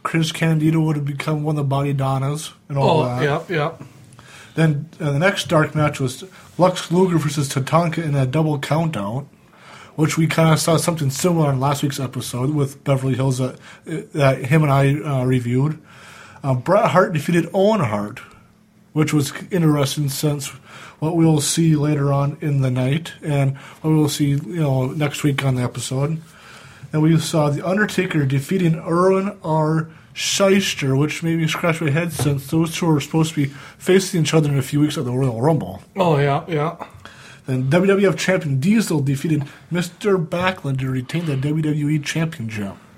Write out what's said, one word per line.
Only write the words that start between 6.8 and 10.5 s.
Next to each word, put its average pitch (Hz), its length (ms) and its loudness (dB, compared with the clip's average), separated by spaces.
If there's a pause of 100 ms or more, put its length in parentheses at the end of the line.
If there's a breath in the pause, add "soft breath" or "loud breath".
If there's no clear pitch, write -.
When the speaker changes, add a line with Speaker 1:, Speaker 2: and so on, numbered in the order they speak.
Speaker 1:
Luger 175 280 4
versus 143 340 -2
Tatanka 165 500 0
in 151 120 -2
a 139 100 2
double 151 340 0
countout, 139 680 -4 (680 loud breath)
which 156 200 0
we 160 100 2
kinda 160 300 4